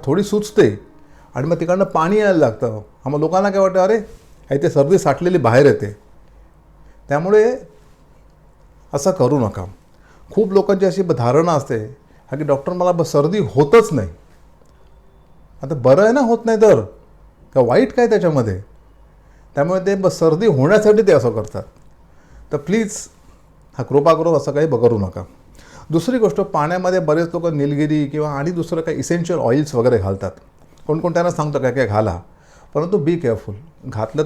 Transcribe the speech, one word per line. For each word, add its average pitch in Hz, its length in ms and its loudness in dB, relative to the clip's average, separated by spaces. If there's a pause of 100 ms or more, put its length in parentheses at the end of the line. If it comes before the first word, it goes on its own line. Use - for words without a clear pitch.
थोडी 160 180 0
सुचते 202 720 0 (420)
आणि 131 120 -6
मग 165 140 -2
तिकडनं 180 240 0
पाणी 185 320 -2
यायला 202 220 2
लागतं. 117 380 0
हा, - 320 -14
मग 147 100 -2
लोकांना 185 320 0
काय 196 100 0
वाटतं, 190 200 2
"अरे, 214 200 2 (500)
इथे 143 200 0
सर्दी 151 280 2
साठलेली 175 400 0
बाहेर 123 280 4
येते." 104 300 0 (1120)
त्यामुळे 208 480 2 (1400)
असं 147 160 0
करू 151 300 0
नका. 101 240 -4 (680)
खूप 202 200 0
लोकांची 196 340 2
अशी 180 160 -2
ब-, 170 100 0
धारणा 135 400 2
असते, 139 240 -2 (540)
"हा 139 60 -8
की 151 80 -6
डॉक्टर 147 280 -2
मला 180 200 0
ब-, 170 100 0
सर्दी 156 360 0
होतच 208 540 4
नाही." 104 160 -4 (1500)
आता 139 120 -6
बरं 135 300 4
आहे 220 80 4
ना 277 80 2
होत 233 240 0
नाही 220 180 2
तर, 185 180 6 (760)
का 131 60 4
वाईट 131 320 2
काय 240 140 2
त्याच्यामध्ये? 147 540 0 (960)
त्यामुळे 170 260 0
ते 196 140 -2
ब-, 190 140 0
सर्दी 165 380 2
होण्यासाठी 208 560 4
ते 196 100 4
असं 123 180 4
करतात. 107 320 -8 (880)
तर 147 40 -4
प्लीज 202 360 -2 (840)
हा 127 60 -6
कृपा 147 300 2
करून 160 220 0
असं 139 160 -2
काही 147 140 0
ब-, 139 100 -2
करू 113 220 2
नका. 98 260 -6 (680)
दुसरी 170 280 -2
गोष्ट, 208 220 0
पाण्यामध्ये 185 580 -2
बरेच 165 360 0
लोकं 165 220 -4
निलगिरी 143 500 -2
किंवा 151 240 -6
आणि 143 200 -6
दुसरं 165 300 -6
काही 160 180 -6
इसेन्शियल 170 400 -4
ऑइल्स 131 360 0
वगैरे 120 240 2
घालतात. 98 320 -6 (560)
कोण 156 120 -2
कोण 170 140 -4
त्यांना 170 180 0
सांगतं 151 280 -4
काय 123 140 -2
काय 127 140 0
घाला, 104 340 -2 (540)
परंतु 170 300 -2
be 165 80 0
careful. 120 400 -4 (320)
घातलं 110 420 -6